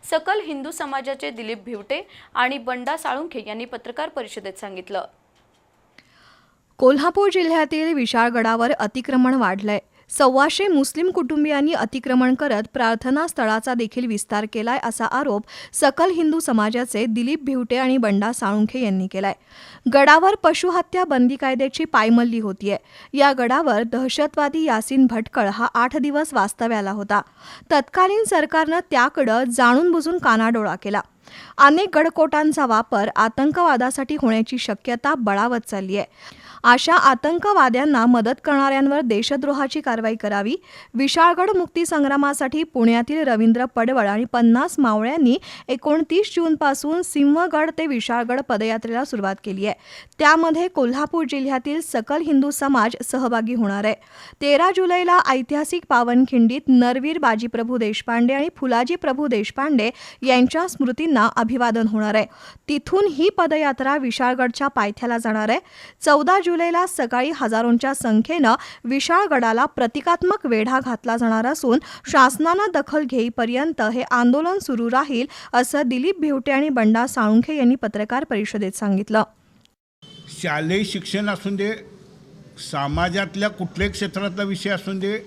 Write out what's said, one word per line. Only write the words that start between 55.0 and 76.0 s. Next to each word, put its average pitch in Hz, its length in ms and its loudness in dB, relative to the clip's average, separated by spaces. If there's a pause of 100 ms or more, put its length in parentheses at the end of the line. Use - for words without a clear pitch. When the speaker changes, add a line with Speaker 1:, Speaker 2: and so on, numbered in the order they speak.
Speaker 2:
ऐतिहासिक 294 600 -2
पावनखिंडीत 240 760 4
नरवीर 254 500 4
बाजीप्रभू 233 600 -2
देशपांडे 233 560 0
आणि 285 220 -2
फुलाजी 262 400 0
प्रभू 294 320 -2
देशपांडे 240 640 0 (320)
यांच्या 254 460 2
स्मृतींना 262 680 0
अभिवादन 233 520 0
होणार 214 280 -2
आहे. 214 100 2 (420)
तिथून 370 380 0
ही 330 320 2
पदयात्रा 294 600 0
विशाळगडच्या 254 680 -2
पायथ्याला 233 500 -2
जाणार 214 320 -2
आहे. 269 100 0 (420)
चौदा 302 460 4
जुलैला 339 400 0
सकाळी 277 480 -2
हजारोंच्या 240 580 0
संख्येनं 240 640 2 (280)
विशाळगडाला 269 840 2
प्रतिकात्मक 320 800 -2
वेढा 240 400 0
घातला 233 320 -4
जाणार 226 280 0
असून 262 340 2 (280)
शासनानं 320 640 4
दखल 302 300 -2
घेईपर्यंत 247 800 -2
हे 220 200 -2
आंदोलन 285 580 2
सुरू 233 320 -4
राहील, 262 360 -2 (260)
असं 254 320 0
दिलीप 269 340 -2